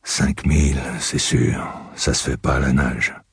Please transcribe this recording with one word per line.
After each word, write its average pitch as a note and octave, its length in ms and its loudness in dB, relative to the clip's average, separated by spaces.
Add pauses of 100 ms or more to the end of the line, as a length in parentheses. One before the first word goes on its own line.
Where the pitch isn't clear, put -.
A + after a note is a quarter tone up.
(140)
Cinq C2+ 320 0
mille, C#2+ 380 4 (160)
c'est - 180 -4
sûr, A#1+ 480 2 (300)
ça - 180 0
se - 180 -2
fait - 40 -2
pas C2+ 220 0
à - 20 0
la C2+ 140 2
nage. B1+ 420 0 (180)